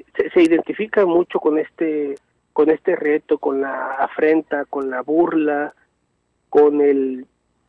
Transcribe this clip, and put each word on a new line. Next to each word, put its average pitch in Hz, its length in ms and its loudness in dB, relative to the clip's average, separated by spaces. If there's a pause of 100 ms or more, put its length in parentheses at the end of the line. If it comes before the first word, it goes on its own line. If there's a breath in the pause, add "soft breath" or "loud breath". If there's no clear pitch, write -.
(160)
se, - 140 -2
se 180 120 4
identifica 180 640 0
mucho 175 340 0
con 156 180 0
este, 151 560 -4 (380)
con 151 180 2
este 165 240 0
reto, 151 440 -2
con 139 220 -4
la 131 340 -6
afrenta, 156 720 0
con 135 240 -6
la 127 120 -6
burla, 151 720 -2 (760)
con 147 320 4
el, 135 460 0 (420)